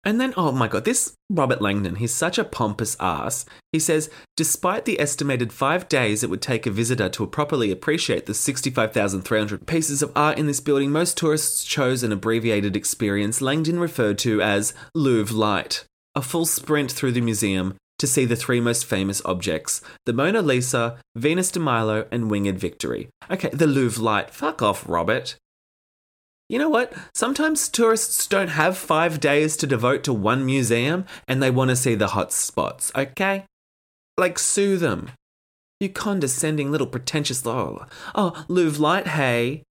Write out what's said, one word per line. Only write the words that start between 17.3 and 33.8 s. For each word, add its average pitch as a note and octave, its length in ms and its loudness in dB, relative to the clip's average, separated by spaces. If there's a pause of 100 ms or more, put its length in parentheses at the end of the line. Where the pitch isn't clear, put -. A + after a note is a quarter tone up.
to - 80 0
see C3 180 2
the A#2 120 2
three A#2+ 260 0
most A#2 240 0
famous G2 400 -2
objects, F2 560 -4 (240)
the A#2 80 0
Mona F3 260 2
Lisa, B2+ 560 0 (180)
Venus D#3+ 360 0
de F3+ 100 -4
Milo, A2 500 0
and A2+ 200 -2
Winged G2+ 280 0
Victory." C2+ 520 -6 (200)
Okay, F3+ 200 -2
the D#3 160 2
Louvre B2 360 2
Light. G#2+ 280 0
Fuck - 320 -4
off, G#2 260 0
Robert. E2+ 480 0 (1120)
You A#3 100 -2
know D4+ 100 2
what? B3 240 2 (220)
Sometimes D4 540 0
tourists A3+ 580 2
don't G3 220 2
have D#3+ 280 2
five D#3+ 440 0
days D3+ 380 2
to D3 100 -2
devote B2+ 340 2
to C#3 100 -2
one A2+ 320 2
museum C3 600 2 (240)
and C3 120 0
they C3 80 4
want B2+ 220 4
to B2+ 60 2
see B2+ 180 2
the G2+ 140 2
hot - 240 -2
spots, - 640 -4
okay? F#3+ 480 -2 (760)